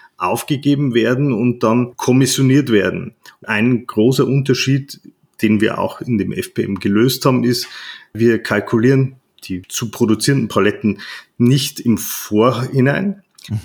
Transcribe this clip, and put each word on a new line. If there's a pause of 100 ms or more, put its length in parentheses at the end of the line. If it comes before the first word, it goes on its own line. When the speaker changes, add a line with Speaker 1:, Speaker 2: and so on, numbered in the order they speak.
(180)
Speaker 1:
aufgegeben
werden
und
dann
kommissioniert
werden. (280)
Ein
großer
Unterschied, (400)
den
wir
auch
in
dem
F
P
M
gelöst
haben,
ist, (440)
wir
kalkulieren (300)
die
zu
produzierenden
Paletten (400)
nicht
im
Vorhinein, (260)
Speaker 2:
Mhm.